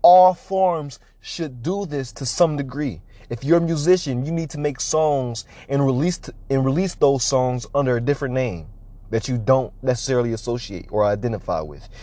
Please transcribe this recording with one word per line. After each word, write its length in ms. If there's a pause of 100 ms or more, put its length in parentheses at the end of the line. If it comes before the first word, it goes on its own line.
all 320
forms 640 (200)
should 420
do 220
this 280
to 140
some 300
degree. 460 (260)
If 140
you're 160
a 40
musician, 640
you 80
need 180
to 80
make 220
songs 680 (220)
and 160
release 340
t-, 140 (160)
and 160
release 300
those 300
songs 500
under 220
a 40
different 340
name 340 (420)
that 180
you 80
don't 360 (100)
necessarily 500
associate 580
or 140
identify 560
with. 280 (140)